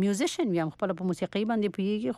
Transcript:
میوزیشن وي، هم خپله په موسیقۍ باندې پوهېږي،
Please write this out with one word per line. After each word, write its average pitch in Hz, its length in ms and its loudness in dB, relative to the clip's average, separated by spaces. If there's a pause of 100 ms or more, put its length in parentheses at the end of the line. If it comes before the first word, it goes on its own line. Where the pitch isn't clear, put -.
میوزیشن 226 420 0
وي، 170 120 2
هم 160 100 0
خپله 190 220 -2
په 180 120 -6
موسیقۍ 185 460 0
باندې 208 260 2
پوهېږي، 214 420 0